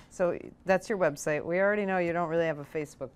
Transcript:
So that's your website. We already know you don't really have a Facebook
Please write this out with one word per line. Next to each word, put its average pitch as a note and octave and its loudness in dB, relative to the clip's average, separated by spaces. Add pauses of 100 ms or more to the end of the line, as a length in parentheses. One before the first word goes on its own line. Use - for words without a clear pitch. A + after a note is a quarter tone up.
So F3 0 (280)
that's F#3 2
your A3 -2
website. D3+ 0
We F3 0
already G3+ 2
know F#3+ 0
you E3+ 0
don't E3+ 0
really E3 2
have D3+ -2
a C#3+ -10
Facebook C#3+ -8